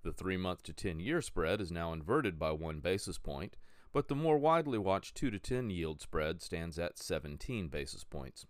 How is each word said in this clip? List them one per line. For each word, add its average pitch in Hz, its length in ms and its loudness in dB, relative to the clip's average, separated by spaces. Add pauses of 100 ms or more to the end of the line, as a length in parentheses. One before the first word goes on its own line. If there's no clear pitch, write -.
The 82 120 0
three-month 92 500 0
to - 100 -8
ten-year 98 480 0
spread 90 380 2
is 87 120 -2
now 85 200 -2
inverted 87 480 2
by 78 140 2
one 78 260 -2
basis 90 380 0
point, 73 400 -6 (340)
but 147 160 2
the 147 80 0
more 151 220 6
widely 151 400 4
watched 95 380 2
two 139 140 2
to 101 100 -2
ten 123 300 0
yield 80 300 0
spread 80 420 0
stands 82 380 -4
at - 180 -2
seventeen 80 720 -2
basis 69 380 -6
points. - 440 -10